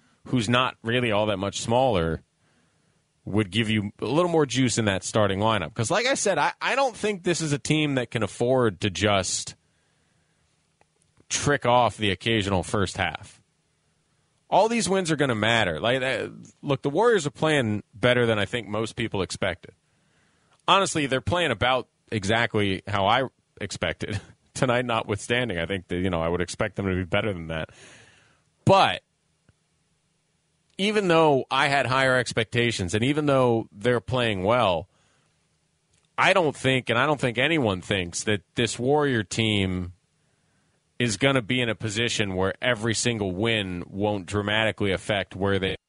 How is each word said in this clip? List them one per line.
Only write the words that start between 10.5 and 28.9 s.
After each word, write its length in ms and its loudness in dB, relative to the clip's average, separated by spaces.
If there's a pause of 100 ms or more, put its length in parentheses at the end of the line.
trick 360 0
off 320 4
the 140 0
occasional 500 0
first 360 -2
half. 400 -6 (1120)
All 180 6
these 220 0
wins 220 0
are 40 0
gonna 200 2
matter. 440 2
Like, 220 0
uh, 280 -2 (320)
look, 200 -2
the 80 -2
Warriors 380 2
are 40 -6
playing 520 0 (100)
better 320 2
than 140 2
I 60 0
think 220 -6
most 280 -6
people 260 -4
expected. 520 -6 (920)
Honestly, 380 2
they're 160 0
playing 300 0
about 360 0 (240)
exactly 760 0
how 180 2
I 220 4 (340)
expected 580 -6 (180)
<laughs> 160 -20
tonight, 320 0
notwithstanding. 760 -2
I 60 -2
think 240 -6
that, 80 -4
you 120 0
know, 120 -2
I 80 0
would 120 0
expect 340 -6
them 120 -4
to 80 0
be 80 -2
better 280 -2
than 160 -8
that. 220 -6 (960)
But 360 4 (1800)